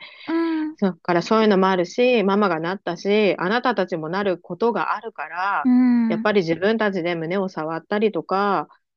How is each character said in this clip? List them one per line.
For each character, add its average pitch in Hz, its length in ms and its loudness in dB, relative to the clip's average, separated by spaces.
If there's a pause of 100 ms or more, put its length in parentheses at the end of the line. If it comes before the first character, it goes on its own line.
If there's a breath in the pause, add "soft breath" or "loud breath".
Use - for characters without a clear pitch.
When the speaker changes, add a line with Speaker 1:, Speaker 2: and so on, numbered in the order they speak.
(280 loud breath)
Speaker 1:
う 311 40 -4
ん。 330 440 -2
Speaker 2:
そ 202 120 0
っ 175 100 -4
か - 160 -2
ら 175 80 2
そ 220 160 2
う 220 40 4
い - 20 4
う 214 40 4
の 196 100 4
も 190 100 4
あ 190 80 2
る 175 100 0
し、 247 380 2
マ 196 120 2
マ 208 120 2
が 160 120 -2
な 170 140 -2
っ 208 40 -6
た 175 180 -8
し、 202 420 2
あ 175 100 -2
な 240 140 0
た 247 120 0
た 190 120 0
ち 185 100 -6
も 156 120 -8
な 185 140 -2
る 185 160 0
こ 175 180 -12
と 226 160 0
が 175 240 -4
あ 214 40 -10
る 226 120 -12
か 151 160 -10
ら、 180 360 -2
Speaker 1:
う 262 40 2
ん。 247 400 4
Speaker 2:
や 220 80 0
っ 220 60 -4
ぱ 214 100 2
り 208 80 2
自 165 160 0
分 208 220 0
た 214 140 0
ち 190 100 -2
で 175 120 -2
胸 170 240 -4
を 190 100 -2
触 160 280 -6
っ 160 80 -10
た 208 140 -4
り 214 140 2
と 160 100 -4
か、 190 460 -2 (280 soft breath)